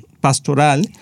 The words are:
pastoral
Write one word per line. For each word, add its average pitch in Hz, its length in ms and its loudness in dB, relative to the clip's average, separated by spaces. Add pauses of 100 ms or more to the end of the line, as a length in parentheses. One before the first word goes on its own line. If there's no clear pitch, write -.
(220)
pastoral 143 680 0 (120)